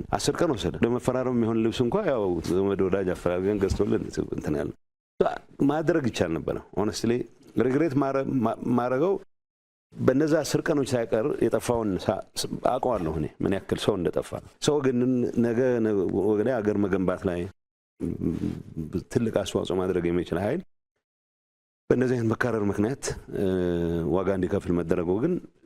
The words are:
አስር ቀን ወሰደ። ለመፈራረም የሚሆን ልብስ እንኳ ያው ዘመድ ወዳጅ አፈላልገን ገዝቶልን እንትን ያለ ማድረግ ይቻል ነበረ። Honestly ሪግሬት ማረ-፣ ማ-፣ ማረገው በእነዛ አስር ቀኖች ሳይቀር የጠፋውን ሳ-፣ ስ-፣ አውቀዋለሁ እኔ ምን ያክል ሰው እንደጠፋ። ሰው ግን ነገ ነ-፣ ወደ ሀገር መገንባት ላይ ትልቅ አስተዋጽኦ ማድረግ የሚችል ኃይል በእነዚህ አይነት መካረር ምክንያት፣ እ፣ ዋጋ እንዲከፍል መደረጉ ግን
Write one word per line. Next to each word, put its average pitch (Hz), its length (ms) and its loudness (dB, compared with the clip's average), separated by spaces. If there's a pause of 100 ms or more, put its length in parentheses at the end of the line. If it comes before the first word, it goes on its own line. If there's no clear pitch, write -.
(100)
አስር 131 260 0
ቀን 165 140 2
ወሰደ። 92 300 -2
ለመፈራረም 123 540 0
የሚሆን 113 260 2
ልብስ 113 200 0
እንኳ 120 160 2 (100)
ያው 131 160 2 (240)
ዘመድ 95 360 2
ወዳጅ 95 280 0
አፈላልገን 92 500 0
ገዝቶልን 104 440 0 (240)
እንትን - 280 -4
ያለ - 140 -4 (960)
ማድረግ 147 400 0
ይቻል 92 260 0
ነበረ። - 240 -4 (180)
Honestly 107 440 -2 (400)
ሪግሬት 131 380 2
ማረ-፣ 135 300 0 (120)
ማ-፣ 113 200 0 (140)
ማረገው 127 420 2 (800)
በእነዛ 135 420 4
አስር 151 260 2
ቀኖች 147 260 2
ሳይቀር 117 380 2 (140)
የጠፋውን 117 480 2 (100)
ሳ-፣ 98 200 -4 (180)
ስ-፣ - 120 -4 (180)
አውቀዋለሁ 117 480 0
እኔ 76 120 -2 (120)
ምን 95 140 0
ያክል 92 260 -2
ሰው 113 160 2
እንደጠፋ። 80 360 -2 (300)
ሰው 147 200 4
ግን 131 180 2 (420)
ነገ 117 200 2 (180)
ነ-፣ 107 160 2 (300)
ወደ 107 260 2
ሀገር 104 280 0
መገንባት 92 460 0
ላይ 90 160 -2 (1700)
ትልቅ 117 300 -2
አስተዋጽኦ 95 400 -2
ማድረግ 90 280 0
የሚችል 85 340 0
ኃይል 117 220 -2 (1300)
በእነዚህ 127 240 2
አይነት 117 140 0
መካረር 110 360 0
ምክንያት፣ 101 380 0 (320)
እ፣ 98 100 -2 (640)
ዋጋ 92 220 0
እንዲከፍል 92 420 -2
መደረጉ 85 460 0
ግን 139 140 0 (340)